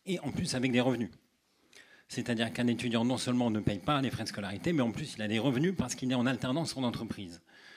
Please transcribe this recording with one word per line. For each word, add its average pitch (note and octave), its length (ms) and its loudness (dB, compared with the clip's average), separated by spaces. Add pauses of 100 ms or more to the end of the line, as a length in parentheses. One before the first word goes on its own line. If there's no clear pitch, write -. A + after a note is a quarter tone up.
et F#3 140 -2
en C3+ 120 -4
plus D#3 220 -2
avec B2+ 200 2
des B2 80 6
revenus. A#2+ 280 2 (1000)
C'est-à-dire A2+ 420 0
qu'un A#2+ 160 0
étudiant A#2 380 2
non B2+ 120 2
seulement B2 320 2
ne G#2+ 100 2
paye G2+ 200 0
pas D3 220 0
les B2+ 80 0
frais - 140 -4
de G#2 60 -6
scolarité, G2+ 440 -4
mais C#3+ 80 4
en A#2 100 2
plus - 240 -6
il G#2+ 60 -8
a G#2+ 60 -2
des A2 100 2
revenus C#3+ 400 2
parce B2 160 -2
qu'il B2+ 180 -2
est C3 40 2
en A#2+ 100 2
alternance C3 500 -2
en C3 80 -2
entreprise. G#2 580 -6 (340)